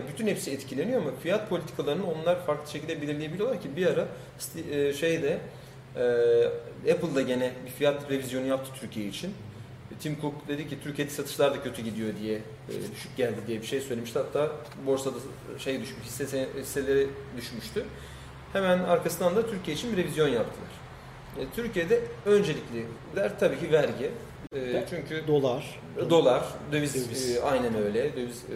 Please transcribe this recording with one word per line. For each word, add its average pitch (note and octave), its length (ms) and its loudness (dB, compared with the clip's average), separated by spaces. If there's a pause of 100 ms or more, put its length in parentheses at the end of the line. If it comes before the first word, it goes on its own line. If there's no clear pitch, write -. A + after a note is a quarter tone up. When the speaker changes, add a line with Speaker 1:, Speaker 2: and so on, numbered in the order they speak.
(120)
Speaker 1:
bütün A3 140 -2
hepsi D#3+ 240 0
etkileniyor A3 520 0
ama D3+ 80 0 (120)
fiyat G3+ 260 0
politikalarını D#3+ 600 0
onlar E3 360 0
farklı D3 260 -2
şekilde D3+ 300 -4
belirleyebiliyorlar D#3 600 -2
ki - 140 -8
bir F3+ 100 2
ara D#3+ 220 4 (320)
sti-, C#3+ 480 0
e, C#3 40 2
şeyde, D#3+ 460 2 (580)
e, A#2+ 960 4
Apple'da D3+ 300 2
gene B2 300 2 (140)
bir - 40 -10
fiyat C#3+ 400 0
revizyonu C3 360 -2
yaptı C3+ 240 0 (100)
Türkiye G#2+ 280 -6
için. F3 220 -6 (720)
Tim D3+ 200 -2
Cook D3 140 -2 (140)
dedi D3 200 -4
ki D3 140 -6
Türkiye'de C#3+ 300 -2
satışlar C#3 420 2
da - 80 -4
kötü A#2+ 200 -6
gidiyor A2 260 -2 (140)
diye, G#2+ 140 0
e, - 360 -10 (220)
düşük - 220 -12
geldi A#2 200 2 (100)
diye A2+ 160 -2
bir - 40 -8
şey C3+ 140 -2
söylemişti. A#2 380 -4
Hatta C#3+ 340 0 (340)
borsada C3+ 280 2 (440)
şey C3 220 -2
düşmüş, A2+ 260 -8
hisse, C3 400 -2 (140)
hisseleri C#3 460 4 (300)
düşmüştü. A#2+ 480 -6 (680)
Hemen F#3 260 4
arkasından F3 580 2
da A3+ 140 4
Türkiye F3+ 260 -4
için A#3+ 160 -4
bir G3 40 0
revizyon D3+ 320 2
yaptılar. - 400 0 (720)
E, - 20 -4 (140)
Türkiye'de A3+ 440 2 (260)
öncelikliler D#3 1120 2
tabii D#3+ 180 6
ki D#3 140 2
vergi. C3 380 4 (420)
E, C#3 80 -4
Speaker 2:
Ve B2 300 0
Speaker 1:
çünkü D#3 360 -4
Speaker 2:
dolar. C3+ 540 2 (300)
Speaker 1:
dolar, D3 320 8 (300)
döviz, D3 220 2
Speaker 2:
Döviz. B2 420 0
Speaker 1:
e, A#2 60 4
aynen B2 320 4
öyle. A2+ 420 2
Döviz, B2 260 -4 (140)